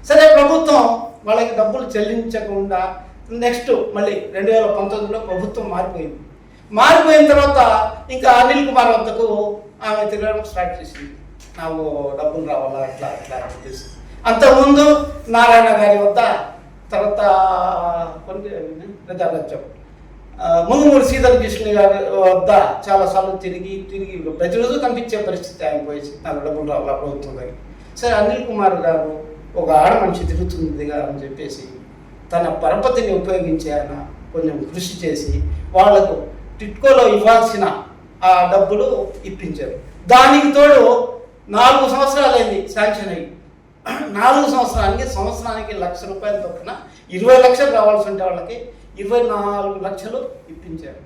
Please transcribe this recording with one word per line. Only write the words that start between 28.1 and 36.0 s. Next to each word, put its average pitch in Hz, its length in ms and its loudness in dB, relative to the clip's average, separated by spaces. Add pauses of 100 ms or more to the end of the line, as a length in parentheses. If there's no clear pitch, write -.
అనిల్ 226 360 -2
కుమార్ 202 280 0
గారు 160 500 -4 (320)
ఒక - 140 -4
ఆడ 127 340 4
మనిషి - 220 -4
తిరుగుతుందిగా 147 800 -6
అని 143 160 -12
చెప్పేసి 139 400 -14 (720)
తన 170 160 -2
పరపతిని 220 680 -2
ఉపయోగించి 170 580 -4
ఆయన 143 340 -8 (260)
కొంచెం 160 420 -6
కృషి 180 320 -10
చేసి 147 360 -4 (300)
వాళ్లకు 202 540 4 (340)